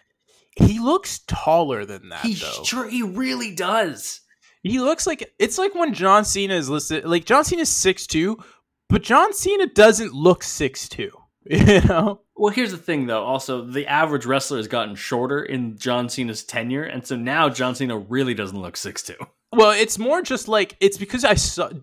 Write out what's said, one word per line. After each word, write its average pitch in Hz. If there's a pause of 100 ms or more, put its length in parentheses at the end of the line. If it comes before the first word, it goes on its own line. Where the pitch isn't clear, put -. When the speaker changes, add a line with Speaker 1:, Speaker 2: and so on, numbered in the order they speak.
(580)
Speaker 1:
He 214
looks 302
taller 143
than 95
that, 85
Speaker 2:
He 226
Speaker 1:
though. -
Speaker 2:
sure, 240
he 240
really 233
does. 180 (420)
Speaker 1:
He 233
looks 294
like, 302
it's 226
like 381
when 330
John 196
Cena 196
is 147
listed, 151
like, 170
John 277
Cena's 339
six -
two, 180 (520)
but 196
John 339
Cena 392
doesn't 214
look 160
six -
two, - (180)
<laughs> -
you 180
know? 196 (160)
Speaker 2:
Well, 208
here's 233
the 175
thing, 151
though. 110
Also, 131
the 131
average 147
wrestler 135
has 107
gotten 107
shorter 127
in 120
John 123
Cena's 117
tenure, 123
and 127
so 131
now 139
John 127
Cena 123
really 120
doesn't 101
look 87
six -
two. - (360)
Speaker 1:
Well, 214
it's 214
more 285
just -
like, 214
it's 196
because 214
I 208
saw, - (140)